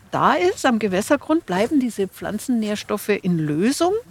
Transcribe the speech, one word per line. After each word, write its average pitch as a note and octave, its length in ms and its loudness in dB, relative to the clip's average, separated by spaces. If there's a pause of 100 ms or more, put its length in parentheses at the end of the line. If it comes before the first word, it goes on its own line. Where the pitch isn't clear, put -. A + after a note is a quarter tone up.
(100)
da - 220 4
ist F4+ 320 0
am B3 140 2
Gewässergrund, A3 640 0
bleiben A3+ 360 0
diese G#3 280 -2
Pflanzennährstoffe G#3 1040 -4
in F3+ 280 0
Lösung. F#3+ 540 0 (180)